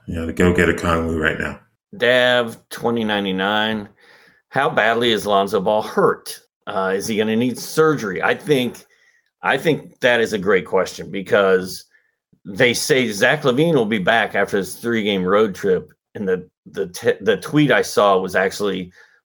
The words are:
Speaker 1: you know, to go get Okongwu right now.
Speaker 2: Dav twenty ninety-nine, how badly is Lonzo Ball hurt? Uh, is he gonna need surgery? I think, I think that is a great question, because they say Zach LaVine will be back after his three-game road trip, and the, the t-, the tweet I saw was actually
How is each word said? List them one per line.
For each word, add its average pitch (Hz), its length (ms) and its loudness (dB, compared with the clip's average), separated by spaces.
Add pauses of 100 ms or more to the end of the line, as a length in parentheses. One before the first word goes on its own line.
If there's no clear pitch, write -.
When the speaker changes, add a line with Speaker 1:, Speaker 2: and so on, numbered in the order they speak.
Speaker 1:
you 87 80 -8
know, 82 120 -6
to 80 60 -6
go 90 220 2
get 87 140 2
Okongwu 82 520 -2
right 78 200 -2
now. - 180 -10 (380)
Speaker 2:
Dav 123 600 2 (120)
twenty 117 340 -4
ninety-nine, 104 840 -2 (600)
how 143 200 0
badly 113 400 2
is 101 160 0
Lonzo 101 340 2
Ball 107 220 0
hurt? - 560 -2 (300)
Uh, 95 260 -2
is 98 140 -4
he 110 80 -4
gonna 107 180 0
need 120 240 -2
surgery? 113 640 0
I 110 120 2
think, 123 500 -2 (580)
I 110 160 0
think - 400 -4
that 120 220 2
is 110 120 -2
a 110 60 -2
great 92 260 0
question, 85 460 -4
because 95 760 0 (600)
they 120 280 2
say 127 380 0
Zach 127 320 2
LaVine 147 320 2
will 120 100 2
be 107 140 -2
back 107 380 0
after 101 220 0
his 92 180 -6
three-game 104 480 -2
road 101 320 2
trip, - 340 -2 (240)
and 104 140 -6
the, 92 200 -4 (180)
the 98 200 -6
t-, 117 340 -2
the 101 180 2
tweet 143 340 2
I 101 100 4
saw 101 360 2
was 95 180 -4
actually 95 560 -2 (320)